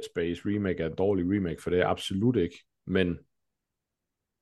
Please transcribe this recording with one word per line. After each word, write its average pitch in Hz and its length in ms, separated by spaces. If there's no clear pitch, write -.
Space 85 340
Remake 98 380
er 82 40
en 76 80
dårlig 95 300
remake, 92 360
for - 80
det 87 100
er - 80
absolut 98 500
ikke, - 280
men 90 340